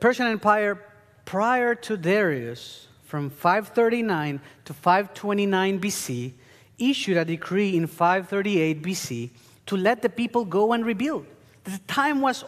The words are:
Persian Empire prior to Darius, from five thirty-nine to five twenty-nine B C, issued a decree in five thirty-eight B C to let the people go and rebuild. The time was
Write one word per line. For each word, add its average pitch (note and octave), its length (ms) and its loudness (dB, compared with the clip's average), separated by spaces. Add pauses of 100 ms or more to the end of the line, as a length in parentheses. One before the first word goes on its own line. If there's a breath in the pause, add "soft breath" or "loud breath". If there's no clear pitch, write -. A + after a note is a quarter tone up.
Persian A#3+ 260 2
Empire G#3 520 2 (460)
prior A#3+ 480 0
to A3 240 -6
Darius, D#3+ 920 -2 (180)
from C#3+ 240 -6
five F#3 400 0
thirty-nine G#3 720 0 (240 loud breath)
to D3+ 80 -12
five F#3 400 2
twenty-nine G3 680 0
B G3 100 -4
C, B2+ 460 -6 (420 soft breath)
issued A#3+ 380 0
a E3 80 4
decree F3+ 540 0
in E3 100 0
five F3+ 400 2
thirty-eight E3+ 560 0
B F#3 100 -4
C A#2+ 380 -8 (340 soft breath)
to G3 120 -2
let A3 240 2
the A#3 80 2
people A#3+ 340 -2
go G#3 300 2
and A#3 120 0
rebuild. A#3 400 -2 (380 soft breath)
The G3 240 -10
time C#4 320 0
was C4 280 0